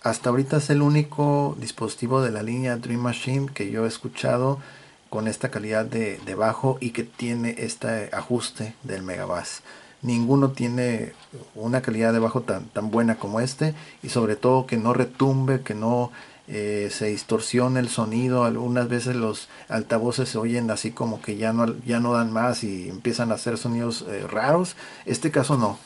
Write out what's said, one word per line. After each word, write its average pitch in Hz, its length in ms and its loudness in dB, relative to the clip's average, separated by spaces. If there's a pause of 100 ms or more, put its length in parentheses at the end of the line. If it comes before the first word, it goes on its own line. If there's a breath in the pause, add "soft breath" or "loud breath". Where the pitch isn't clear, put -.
hasta 117 280 0
ahorita 135 280 2
es 147 120 0
el 147 120 6
único 147 760 4
dispositivo 117 640 -2
de 120 80 2
la 107 120 -4
línea 120 340 -2
Dream 120 240 -2
Machine 127 520 0
que 101 180 -4
yo 110 140 0
he 113 40 2
escuchado 127 720 0 (520 loud breath)
con 107 160 -2
esta 110 240 -2
calidad 107 340 0
de, 113 340 -4
de - 160 -8
bajo 110 460 2
y 123 100 -4
que 117 120 -4
tiene 117 560 -4
este 113 540 -4
ajuste 113 720 -4
del 95 200 -6
megabass. 92 600 -6 (400 loud breath)
Ninguno 123 500 4
tiene 120 600 -2 (420)
una 113 280 -2
calidad 113 300 2
de 117 60 4
bajo 113 240 2
tan, 90 240 -4
tan 104 240 -4
buena 113 260 4
como 107 240 -4
este, 151 340 0 (280 loud breath)
y 131 80 -8
sobre 110 260 2
todo 127 300 4
que 117 100 0
no 113 160 2
retumbe, 135 680 2
que 110 120 -6
no, 120 380 0 (340 loud breath)
eh, 104 460 -2
se - 140 -2
distorsione 120 760 2
el 120 80 0
sonido. 120 560 2
Algunas 120 440 2
veces 123 280 0
los 110 320 -2 (200 loud breath)
altavoces 117 600 0
se 117 100 -2
oyen 117 320 0
así 110 220 -2
como 113 280 -2
que 104 160 -6
ya 110 160 0
no, 117 220 2 (100)
ya 117 140 0
no 120 140 2
dan 117 200 2
más 117 300 0
y 98 260 -6
empiezan 113 440 0
a 104 40 -2
hacer 113 220 -2
sonidos, 117 500 -2
eh, 101 200 -6
raros. 139 480 2 (280 loud breath)
Este 147 280 0
caso 143 240 4
no, 107 300 0